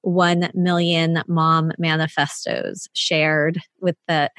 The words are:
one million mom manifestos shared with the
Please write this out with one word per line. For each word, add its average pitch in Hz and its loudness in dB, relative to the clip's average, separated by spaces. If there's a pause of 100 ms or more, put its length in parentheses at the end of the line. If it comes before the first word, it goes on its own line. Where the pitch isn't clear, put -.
one 175 2
million 170 2
mom 160 2
manifestos 156 -4
shared 156 0 (200)
with 180 -2 (120)
the 156 0